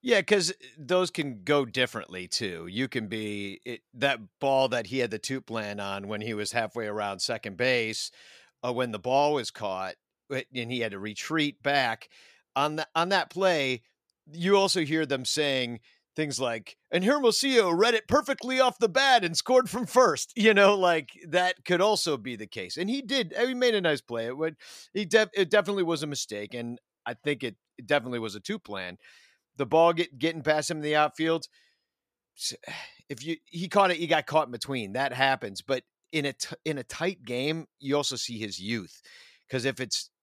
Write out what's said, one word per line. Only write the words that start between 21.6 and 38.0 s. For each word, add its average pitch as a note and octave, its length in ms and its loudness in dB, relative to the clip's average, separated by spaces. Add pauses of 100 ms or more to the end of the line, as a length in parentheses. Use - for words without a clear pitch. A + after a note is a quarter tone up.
could F3 160 2
also G3 340 2
be A#2+ 200 -8
the G#2 120 -10
case. F#2 300 -10
And F#3 140 -4
he C#4 100 -4
did, A#3+ 340 -4
he B3+ 200 0
made B3 200 2
a G3 60 0
nice D#3 200 0
play. A#2 260 -6
It C3 100 -8
would, D#3+ 180 -4 (380)
he G3+ 120 -2
def-, G#3+ 280 4
it F#3+ 160 0
definitely G3+ 340 2
was D#3+ 200 -2
a D#3 40 -6
mistake, G#2+ 460 -8
and A#2+ 260 -10 (280)
I A#2+ 80 -8
think D3 280 -4
it, A#2 140 -8 (200)
it A#2 100 -18
definitely B2 320 0
was A2 160 -6
a - 40 -12
two G#3+ 200 -8
plan. F#2 380 -10 (600)
The C#3 80 0
ball E3 280 6
get, D#3+ 260 -4
getting D#3+ 240 -2
past D3+ 260 0
him D#3+ 80 -4
in D3+ 60 -8
the D3+ 140 0
outfield, D#3+ 500 0 (920)
s-, - 180 -6 (120)
<sighs> - 420 -16
if C3 140 -10
you, D#3+ 220 -6
he E3+ 240 -8
caught G3 220 4
it, E3+ 60 0
he E3 100 -4
got D3+ 200 2
caught D3+ 200 2
in B2 40 -14
between. A#2 420 -6
That C3 200 -2
happens. B2+ 480 0
But C3 220 -2 (280)
in D3+ 140 -2
a C#3 80 -2
t-, - 220 -10 (100)
in D#3 120 -2
a B2+ 60 -8
tight F3 400 -6
game, C3 440 -4 (120)
you C#3 160 -2
also C#3 200 0